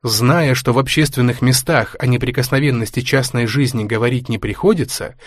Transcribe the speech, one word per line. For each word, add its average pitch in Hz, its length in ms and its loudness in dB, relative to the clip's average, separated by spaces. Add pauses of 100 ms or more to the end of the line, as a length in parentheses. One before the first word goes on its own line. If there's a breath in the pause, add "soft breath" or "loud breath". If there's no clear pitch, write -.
Зная, 127 500 2
что 123 180 -2
в 120 60 2
общественных 131 640 0
местах 127 560 0
о - 80 -2
неприкосновенности 127 920 0
частной 127 460 0
жизни 123 360 0
говорить 117 460 -2
не 113 100 -2
приходится, - 760 -2 (100)